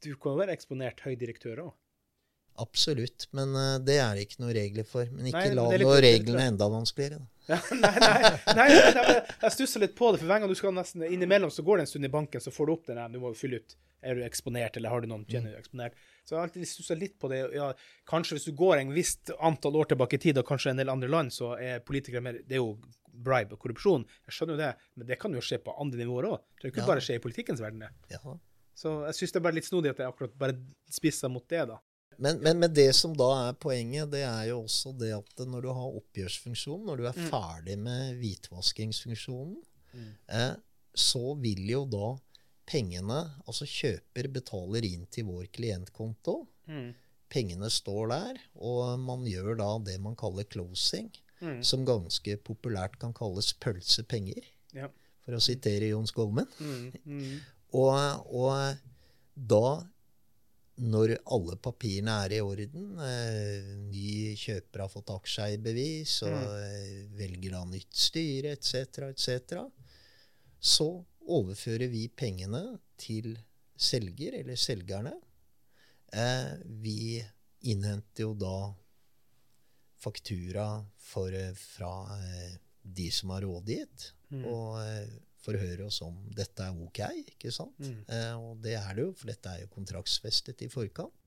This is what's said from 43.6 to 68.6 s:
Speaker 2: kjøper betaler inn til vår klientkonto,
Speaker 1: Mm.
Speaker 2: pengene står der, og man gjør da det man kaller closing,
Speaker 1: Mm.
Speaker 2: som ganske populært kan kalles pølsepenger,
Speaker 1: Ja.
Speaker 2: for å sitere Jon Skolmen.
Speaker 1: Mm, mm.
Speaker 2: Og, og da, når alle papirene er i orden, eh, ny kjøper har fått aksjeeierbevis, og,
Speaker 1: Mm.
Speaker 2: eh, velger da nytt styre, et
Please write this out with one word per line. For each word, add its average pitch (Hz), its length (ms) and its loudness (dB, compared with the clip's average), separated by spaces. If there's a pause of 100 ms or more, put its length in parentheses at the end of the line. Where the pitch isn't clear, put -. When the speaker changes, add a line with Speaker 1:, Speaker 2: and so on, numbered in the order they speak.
Speaker 2:
kjøper 123 640 -4
betaler 110 520 -4
inn 90 260 -6
til 117 140 -6
vår 90 260 -8
klientkonto, 113 960 -6 (220)
Speaker 1:
Mm. 127 260 -10 (360)
Speaker 2:
pengene 101 400 -2
står 107 380 -2
der, 208 300 -4 (180)
og 123 440 -2
man 127 240 -6
gjør 104 340 -4
da 104 200 0
det 95 220 -6
man 104 160 -6
kaller 98 280 -6
closing, 101 640 -4 (300)
Speaker 1:
Mm. 135 240 -8
Speaker 2:
som 131 200 2
ganske 104 540 0
populært 107 640 -6
kan 120 120 -6
kalles 98 420 -4
pølsepenger, 107 880 -2 (300)
Speaker 1:
Ja. 139 140 -12 (340)
Speaker 2:
for - 120 -12
å 117 100 -2
sitere 110 480 0
Jon 107 160 -2
Skolmen. 113 400 0 (140)
Speaker 1:
Mm, 131 320 -8 (140)
mm. 143 340 -8 (320)
Speaker 2:
Og, 139 600 4
og 135 440 0 (600)
da, 127 480 4 (920)
når 110 480 4
alle 92 300 0
papirene 104 680 -2
er 95 80 -2
i 107 80 0
orden, 135 580 -8
eh, 107 800 -6 (140)
ny 104 440 -6
kjøper 101 460 -8
har 98 80 -6
fått - 220 -14
aksjeeierbevis, 113 1120 -4
og, 104 100 -2
Speaker 1:
Mm. 104 320 -4
Speaker 2:
eh, 101 540 -12
velger 92 320 -8
da 90 140 -6
nytt 92 300 -12
styre, 147 580 0
et - 120 -12